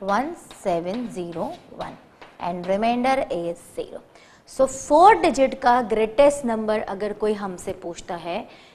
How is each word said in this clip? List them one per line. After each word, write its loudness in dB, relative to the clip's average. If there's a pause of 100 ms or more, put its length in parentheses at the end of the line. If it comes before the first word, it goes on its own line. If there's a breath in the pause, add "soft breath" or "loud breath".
वन -2 (280)
सेवन -4
ज़ीरो -8 (340)
one, -12 (460)
and -6
remainder 0 (140)
is -6 (180)
zero। -10 (480 loud breath)
So 0
four 6
digit 2
का 4 (140)
greatest 4
number -2
अगर -6 (100)
कोई 2
हमसे -8 (100)
पूछता -10
है -8 (280 loud breath)